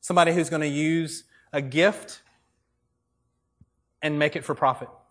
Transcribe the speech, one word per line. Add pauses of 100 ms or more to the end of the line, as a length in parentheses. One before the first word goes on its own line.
Somebody
who's
gonna
use (300)
a
gift (1800)
and
make
it
for
profit. (220)